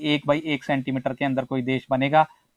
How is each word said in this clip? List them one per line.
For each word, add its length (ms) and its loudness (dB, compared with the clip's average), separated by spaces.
एक 220 0
बाई 180 2
एक 180 -2
सेंटीमीटर 500 -2
के 120 -4
अंदर 200 0
कोई 180 -2
देश 260 -2
बनेगा 360 4